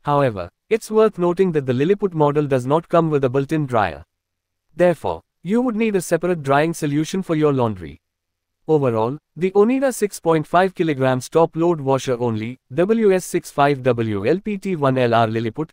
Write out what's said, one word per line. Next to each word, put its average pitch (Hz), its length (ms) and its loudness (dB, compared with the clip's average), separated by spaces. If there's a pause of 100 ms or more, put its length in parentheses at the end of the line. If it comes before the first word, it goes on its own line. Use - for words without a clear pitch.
However, 127 480 0 (220)
it's 220 200 -2
worth 214 280 2
noting 175 340 0
that 143 140 0
the 127 80 0
Lilliput 180 400 0
model 147 320 2
does 131 180 0
not 147 240 0
come 170 220 2
with 143 120 0
a 135 60 2
built-in 139 380 -2
dryer. 95 360 -2 (720)
Therefore, 151 460 0 (220)
you 214 180 0
would 247 160 -2
need 220 180 0
a 185 60 0
separate 170 420 -2
drying 143 300 2
solution 156 500 -4
for 170 120 -4
your 151 180 2
laundry. 98 480 -4 (640)
Overall, 131 520 0 (180)
the 180 140 -2
Onida 247 420 2
six - 280 -4
point 160 260 0
five 185 280 0
kilograms 131 540 -2
top 165 260 2
load 165 280 0
washer 135 360 -2
only, 117 380 -4 (160)
W 202 400 2
S 185 140 0
six - 240 -6
five 143 320 0
W 113 440 0
L 170 140 2
P 208 160 -6
T 190 180 -4
one 139 220 0
L 123 160 2
R 113 140 4
Lilliput 113 460 -6